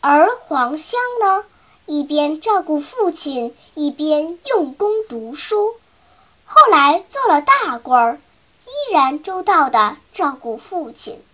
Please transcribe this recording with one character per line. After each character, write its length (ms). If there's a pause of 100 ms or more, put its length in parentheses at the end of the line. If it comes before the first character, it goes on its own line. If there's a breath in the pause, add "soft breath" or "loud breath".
而 340
黄 440
香 200 (220)
呢， 240 (400 soft breath)
一 180
边 380
照 220
顾 180
父 300
亲， 440 (200 loud breath)
一 160
边 560
用 260
功 180 (160)
读 280
书。 420 (720 soft breath)
后 240
来 360
做 220
了 140
大 340
官 240
儿， 200 (440)
依 300
然 280
周 200
到 260
地 300 (160)
照 260
顾 160
父 340
亲。 320 (120)